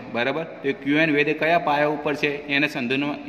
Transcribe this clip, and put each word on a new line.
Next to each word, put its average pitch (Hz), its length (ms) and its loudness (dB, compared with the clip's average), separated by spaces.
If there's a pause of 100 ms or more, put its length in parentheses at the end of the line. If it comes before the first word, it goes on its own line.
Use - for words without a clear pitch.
(120)
બરાબર. 135 320 0 (180)
તો 139 80 -2
એ 135 40 0
ક્યુ 143 240 0
એન 160 180 4
વેધ 147 240 4
કયા 165 240 4
પાયા 147 320 2
ઉપર 147 200 -2
છે 147 160 0 (160)
એને 143 200 2
સંધાનમાં, 139 600 -2